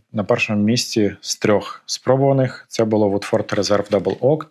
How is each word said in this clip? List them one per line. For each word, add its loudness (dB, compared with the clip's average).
на -2
першому 0
місці 0
з -8
трьох -2
спробуваних 0
це 0
було 2
Woodford -2
Reserve 0
Double 0
Oak. 0